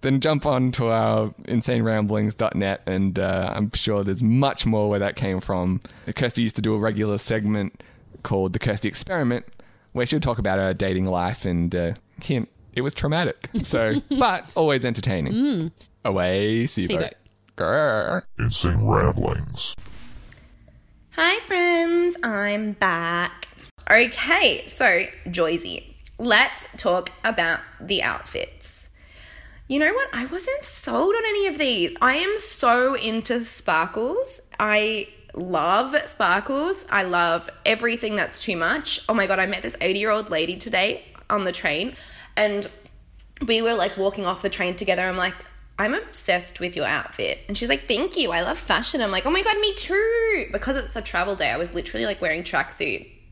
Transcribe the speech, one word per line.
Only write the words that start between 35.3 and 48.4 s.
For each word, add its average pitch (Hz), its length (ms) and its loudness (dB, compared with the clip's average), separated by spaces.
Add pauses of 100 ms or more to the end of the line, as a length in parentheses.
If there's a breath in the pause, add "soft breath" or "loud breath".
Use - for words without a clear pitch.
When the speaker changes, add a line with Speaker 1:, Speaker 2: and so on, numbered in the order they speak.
Speaker 4:
love 180 600 2 (120)
sparkles. 277 840 0
I 202 140 2
love 170 440 0 (160)
everything 226 520 0
that's - 260 -2
too 196 140 -2
much. 196 520 -2
Oh 220 60 2
my 196 120 2
God, 190 120 0
I 190 80 2
met 190 160 -6
this 233 180 -6
eighty-year-old 208 480 0
lady 165 280 -2
today 214 480 -2 (260)
on 208 140 -2
the 185 80 -2
train, 175 420 -2 (420 loud breath)
and 208 300 2 (800)
we 226 160 2
were, 233 120 2
like, 185 220 0
walking 196 300 -2
off 180 160 -2
the 196 80 0
train 180 260 -2
together. 185 320 0
I'm 185 80 -2
like, 185 180 -2 (440)
"I'm 214 160 0
obsessed 180 680 -2
with 175 160 -6
your 147 100 -2
outfit." 143 520 -4 (100)
And 202 80 -4
she's 233 140 -2
like, - 180 0
"Thank 269 280 0
you. 262 160 2
I 170 100 0